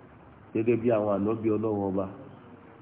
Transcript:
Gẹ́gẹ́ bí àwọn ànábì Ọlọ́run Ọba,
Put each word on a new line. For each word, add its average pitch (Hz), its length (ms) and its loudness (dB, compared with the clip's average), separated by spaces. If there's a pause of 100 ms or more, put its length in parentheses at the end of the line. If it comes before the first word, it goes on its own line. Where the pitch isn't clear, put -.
(500)
Gẹ́gẹ́ 113 300 2
bí 117 100 2
àwọn 107 240 2
ànábì 107 360 0
Ọlọ́run 107 340 0
Ọba, 95 220 -2 (760)